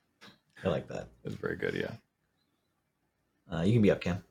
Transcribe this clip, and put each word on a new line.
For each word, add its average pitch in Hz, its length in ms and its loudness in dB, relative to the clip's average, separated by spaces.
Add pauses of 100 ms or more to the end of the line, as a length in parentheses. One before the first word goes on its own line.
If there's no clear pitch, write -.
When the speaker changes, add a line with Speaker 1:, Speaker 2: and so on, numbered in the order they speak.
(640)
Speaker 1:
I - 60 2
like 69 200 -2
that. - 180 -8 (160)
Speaker 2:
That's 50 140 -8
very 50 180 -6
good, 50 180 -4
yeah. 50 180 -4 (1600)
Speaker 1:
Uh, 82 120 0
you 101 100 4
can 120 80 6
be 101 100 6
up, - 100 2
Cam. 90 300 -4